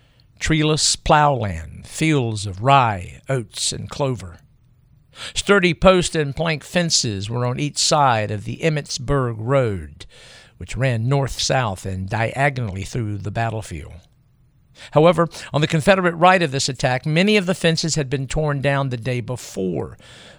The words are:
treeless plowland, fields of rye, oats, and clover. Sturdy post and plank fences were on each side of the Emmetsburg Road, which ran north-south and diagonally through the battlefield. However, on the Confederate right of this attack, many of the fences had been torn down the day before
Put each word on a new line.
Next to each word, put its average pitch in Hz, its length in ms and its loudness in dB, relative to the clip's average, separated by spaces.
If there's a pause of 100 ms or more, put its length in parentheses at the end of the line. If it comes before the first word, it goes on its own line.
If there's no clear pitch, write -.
(380)
treeless 151 560 2
plowland, 120 920 2
fields 120 580 0
of 98 160 -8
rye, 117 640 4
oats, - 440 -4
and - 180 -10
clover. 110 480 -6 (960)
Sturdy 190 380 4
post 180 420 4
and 143 220 -2
plank 156 260 -2
fences 113 680 -2
were 123 160 -2
on 127 120 -4
each 147 200 -4
side 120 520 2
of 104 140 -6
the 117 140 -8
Emmetsburg 139 800 -2
Road, 107 680 -2 (540)
which 92 180 -10
ran 120 320 0
north-south 131 800 -2
and 95 200 -6
diagonally 113 800 -2
through 110 320 -6
the 101 140 -8
battlefield. 110 640 -6 (960)
However, 170 360 6 (280)
on 143 80 2
the 160 40 2
Confederate 175 500 2
right 180 260 6
of 156 80 0
this 135 180 -2
attack, 127 380 -2
many 185 320 4
of 180 80 -2
the 175 80 0
fences 165 400 0
had 139 160 -2
been 135 160 -4
torn 147 340 -2
down 139 300 0
the 120 80 -4
day 123 240 -4
before 95 720 -6 (420)